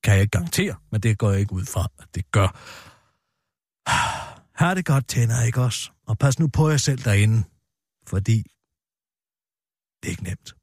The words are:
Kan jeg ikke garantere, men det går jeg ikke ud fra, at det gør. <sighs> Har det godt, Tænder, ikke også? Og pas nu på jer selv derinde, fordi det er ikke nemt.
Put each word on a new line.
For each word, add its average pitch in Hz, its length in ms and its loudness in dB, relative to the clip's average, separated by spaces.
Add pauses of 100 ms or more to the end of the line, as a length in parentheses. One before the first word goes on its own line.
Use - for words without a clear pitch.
Kan 104 100 6
jeg 98 80 6
ikke 107 100 2
garantere, 110 440 -2 (160)
men 110 100 -2
det 110 160 0
går 104 140 0
jeg 98 80 2
ikke 101 140 -2
ud 90 120 -4
fra, - 220 -4 (120)
at - 160 -20
det - 160 -8
gør. 101 160 4 (1400)
<sighs> - 760 -6
Har 175 100 2
det 185 120 -4
godt, 135 220 0
Tænder, 117 360 0
ikke 120 180 0
også? - 300 -4 (160)
Og 110 100 -2
pas 135 220 2
nu 160 80 4
på 156 220 2
jer 151 80 2
selv 131 260 0
derinde, 107 400 4 (640)
fordi 101 300 0 (1600)
det - 80 -8
er - 20 -4
ikke 87 120 -8
nemt. - 400 -12